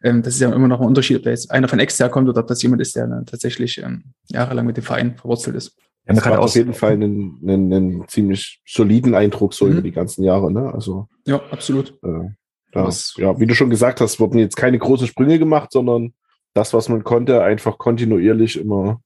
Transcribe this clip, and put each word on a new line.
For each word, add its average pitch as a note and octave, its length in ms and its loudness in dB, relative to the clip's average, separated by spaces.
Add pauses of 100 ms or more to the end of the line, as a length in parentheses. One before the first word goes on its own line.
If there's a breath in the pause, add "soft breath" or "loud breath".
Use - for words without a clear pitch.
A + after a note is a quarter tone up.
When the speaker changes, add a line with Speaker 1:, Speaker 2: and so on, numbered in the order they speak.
Speaker 1:
Ähm, A#2+ 180 2
das B2 120 -4
ist C3+ 60 -4
ja B2 120 2
immer C3 160 4
noch B2 120 2
ein B2 60 2
Unterschied, C3 300 4
ob - 80 -6
da A#2+ 60 0
jetzt A#2+ 200 -4
einer C3 160 2
von B2+ 140 0
extern B2 320 0
kommt C3 160 2
oder A#2 140 0
ob A#2 40 -6
das A#2+ 160 -4
jemand B2 180 2
ist, - 140 -6
der, A#2+ 140 -6
ne, A#2 180 -8
tatsächlich, A#2+ 560 -8
ähm, A#2+ 220 -10 (240)
jahrelang B2 380 -4
mit A#2 100 -4
dem A#2+ 80 -8
Verein A#2+ 320 -4
verwurzelt A#2+ 400 -6
ist. - 200 -14 (280)
Speaker 2:
Ja, - 40 -16
man G#2+ 80 2
Speaker 3:
Das A2 80 2
Speaker 2:
kann A#2 80 2
Speaker 3:
macht G#2+ 80 2
Speaker 2:
auch A#2 60 4
Speaker 3:
auf G#2+ 80 -2
jeden A#2+ 200 2
Fall G#2+ 180 0
einen, G#2 500 -4
einen, F#2+ 300 2
einen F#2 360 -2
ziemlich G2 580 -2
soliden A#2 480 2
Eindruck G#2 400 2
so G2+ 120 0
Speaker 1:
Mhm. G2 60 4
Speaker 3:
über F2 100 2
die F2+ 100 -6
ganzen F2+ 300 -6
Jahre, F#2+ 300 2
ne? A#2+ 200 -4
Also, G#2 360 -8 (180)
Speaker 1:
Ja, C3+ 140 -2 (100)
absolut. C3+ 400 -4 (140)
Speaker 3:
äh, E2+ 260 -6 (420)
da, A2+ 140 0
Speaker 1:
Was - 300 -6
Speaker 3:
ja, F#2+ 220 0
wie A2+ 80 4
du A#2 80 2
schon C3 160 4
gesagt A#2+ 300 2
hast, A2+ 200 0
wurden A2 180 2
jetzt G#2+ 180 2
keine B2+ 220 2
großen B2+ 280 2
Sprünge C#3+ 340 2
gemacht, D#3 320 0
sondern A#2+ 400 0 (420)
das, G#2+ 180 0
was A2+ 160 0
man A2+ 140 0
konnte, A#2+ 400 2
einfach G#2 360 0
kontinuierlich A2+ 840 2
immer G#2 460 -2